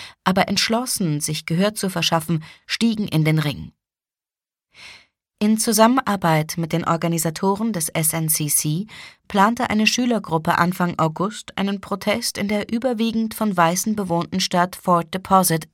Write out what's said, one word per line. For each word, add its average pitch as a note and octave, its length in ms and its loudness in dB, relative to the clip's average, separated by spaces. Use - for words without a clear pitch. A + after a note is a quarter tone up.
aber F#3 240 2
entschlossen, G#3 720 0
sich D3+ 240 -6
Gehör G3 300 0
zu G3 160 -4
verschaffen, E3 540 0
stiegen G#3+ 420 0
in D#3 160 2
den D#3 160 2
Ring. C#3+ 320 -4
In G#3+ 200 2
Zusammenarbeit G#3 1000 2
mit E3 160 -4
den E3+ 140 0
Organisatoren E3+ 880 0
des E3+ 160 -4
S D#3+ 240 -2
N D#3+ 160 0
C D#3 160 0
C D#3 400 0
plante A3+ 400 2
eine G#3+ 180 2
Schülergruppe F3 720 0
Anfang F3 420 0
August E3 600 -2
einen G3 240 -4
Protest G#3 560 -4
in G3+ 100 -2
der G#3 240 -2
überwiegend A3+ 600 0
von G#3+ 200 -2
Weißen F3+ 420 2
bewohnten F3+ 440 -2
Stadt F3+ 360 0
Fort E3+ 360 0
Deposit, F#3 600 2